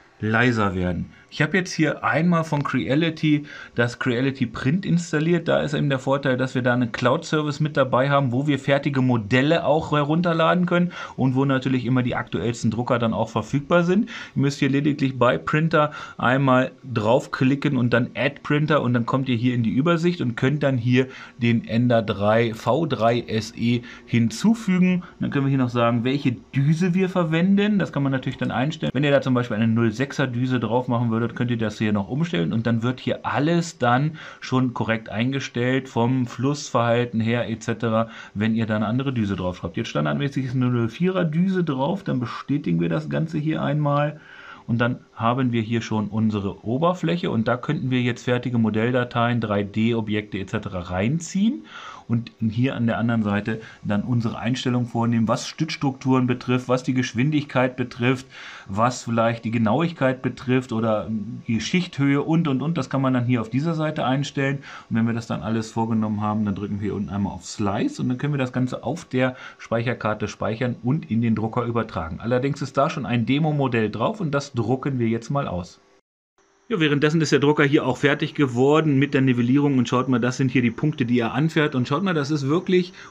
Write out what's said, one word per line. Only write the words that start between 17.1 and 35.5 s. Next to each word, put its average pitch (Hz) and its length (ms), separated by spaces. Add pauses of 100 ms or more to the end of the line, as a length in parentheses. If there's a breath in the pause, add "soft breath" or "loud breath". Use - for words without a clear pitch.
und 120 160
dann 120 220
Add 139 280
Printer 147 400
und 120 120
dann 117 100
kommt 131 240
ihr 123 80
hier 123 180
in 120 100
die 98 100
Übersicht 170 480
und 120 140
könnt 143 260
dann 135 160
hier 123 300 (280 loud breath)
den 117 300
Ender 120 360
drei 107 520
V 131 320
drei 117 340
S 110 360
E 117 260 (240 loud breath)
hinzufügen. 180 960 (180 loud breath)
Dann - 100
können 139 140
wir 135 60
hier 135 80
noch 123 120
sagen, 117 340
welche 135 280 (220)
Düse 160 400
wir 185 160
verwenden. 190 680
Das 160 140
kann 139 120
man 135 80
natürlich 131 260
dann 123 140
einstellen. 139 420
Wenn 139 100
ihr 147 60
da 139 100
zum 127 140
Beispiel 123 220
eine 113 120
null 113 220
sechser 131 380
Düse 127 320
drauf 120 260
machen 120 240
würdet, 113 240
könnt 120 160
ihr 120 80
das 107 200
hier 107 140
noch 98 160
umstellen 170 440
und 113 160
dann 113 160
wird 127 160
hier - 260
alles 165 520
dann 127 340 (260 loud breath)
schon 127 360
korrekt 110 340
eingestellt 127 800